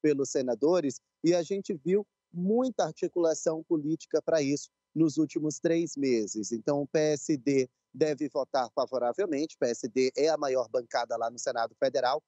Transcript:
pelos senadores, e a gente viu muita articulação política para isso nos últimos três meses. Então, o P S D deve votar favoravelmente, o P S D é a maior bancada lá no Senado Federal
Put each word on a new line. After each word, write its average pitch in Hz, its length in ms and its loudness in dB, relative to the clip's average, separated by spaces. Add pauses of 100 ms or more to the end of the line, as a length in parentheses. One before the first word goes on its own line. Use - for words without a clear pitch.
pelos 143 280 2
senadores, 139 680 0 (240)
e 170 100 4
a 175 80 0
gente 196 320 -4
viu 185 320 0 (260)
muita 208 520 0
articulação 160 800 0
política 156 580 0
para 160 200 2
isso 139 280 0 (240)
nos 156 240 2
últimos 151 420 -2
três 165 380 0
meses. 113 540 0
Então, 143 300 -2
o 139 60 -4
P 160 120 0
S 151 380 0
D 131 300 2 (260)
deve 147 360 0
votar 131 460 -2
favoravelmente, 135 800 -2
o - 40 -20
P 131 80 0
S 120 220 -4
D 131 260 2
é 151 140 2
a 156 80 2
maior 131 320 -2
bancada 120 480 -2
lá 117 120 -2
no 120 100 -10
Senado 117 440 -4
Federal 131 440 0